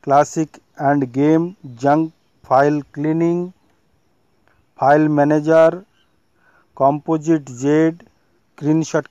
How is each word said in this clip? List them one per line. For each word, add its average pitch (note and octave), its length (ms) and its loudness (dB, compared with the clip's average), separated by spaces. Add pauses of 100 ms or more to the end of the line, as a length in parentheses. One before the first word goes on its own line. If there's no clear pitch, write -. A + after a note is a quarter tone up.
क्लासिक D3 520 -2 (240)
and C#3+ 300 0
game, D3+ 340 2 (360)
जंक D3+ 300 0 (340)
फाइल D3 360 2 (140)
क्लीनिंग, E3 520 -2 (1300)
फाइल D3 320 2
मैनेजर, D#3 640 2 (1000)
कंपोजिट D3+ 760 -2
जेड, D3+ 420 0
स्क्रीनशॉट - 1160 -6